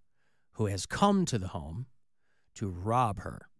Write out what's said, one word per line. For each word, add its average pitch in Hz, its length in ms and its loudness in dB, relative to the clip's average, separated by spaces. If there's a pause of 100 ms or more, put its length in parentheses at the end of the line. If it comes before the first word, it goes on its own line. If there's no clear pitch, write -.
(520)
who 110 140 0
has 98 200 -2
come 202 400 4
to 120 120 0
the 90 100 -4
home 82 380 -8 (680)
to 101 160 -4
rob 101 480 0
her. - 420 -10